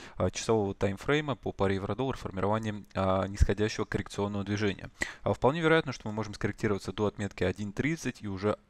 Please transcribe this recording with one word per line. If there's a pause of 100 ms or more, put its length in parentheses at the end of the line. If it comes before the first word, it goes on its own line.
(180)
а,
часового
таймфрейма
по
паре
евро-доллар
формирование, (100)
а,
нисходящего
коррекционного
движения. (340)
А,
вполне
вероятно,
что
мы
можем
скорректироваться
до
отметки
один
тридцать
и
уже (120)